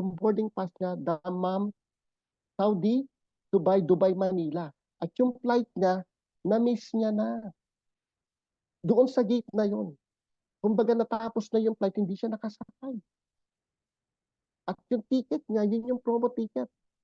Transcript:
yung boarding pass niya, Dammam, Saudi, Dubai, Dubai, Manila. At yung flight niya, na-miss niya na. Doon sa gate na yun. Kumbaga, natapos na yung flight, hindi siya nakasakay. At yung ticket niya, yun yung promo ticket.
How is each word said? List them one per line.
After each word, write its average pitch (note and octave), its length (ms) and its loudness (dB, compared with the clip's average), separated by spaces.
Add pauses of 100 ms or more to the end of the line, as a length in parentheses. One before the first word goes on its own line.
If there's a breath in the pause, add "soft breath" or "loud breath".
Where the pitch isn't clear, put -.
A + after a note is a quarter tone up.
yung F#3 160 -2
boarding G#3+ 320 0
pass F#3+ 320 -6
niya, F3+ 160 -4
Dammam, F3+ 720 -4 (880)
Saudi, G#3 480 2 (480)
Dubai, F#3+ 320 4
Dubai, F3+ 320 4
Manila. F3 560 -2 (240)
At E3 240 -8
yung B3 240 2
flight A#3+ 320 2
niya, F#3 240 2 (480)
na-miss A#3 480 0
niya A3 160 0
na. A3 400 -4 (1300)
Doon A3 240 4
sa C4+ 160 2
gate A#3 320 0
na G#3 160 2
yun. G3+ 240 -4 (720)
Kumbaga, A3 320 2
natapos A3 560 -4
na A3+ 80 2
yung A3 160 0
flight, G3 240 -2
hindi G3 160 -2
siya A3+ 160 -6
nakasakay. A#3 640 -10 (1700)
At F#3 240 -6
yung A#3+ 240 -2
ticket C4 400 0
niya, G#3+ 160 2
yun A3+ 240 -2
yung B3 80 -2
promo A#3 320 0
ticket. A#3+ 400 -6 (320)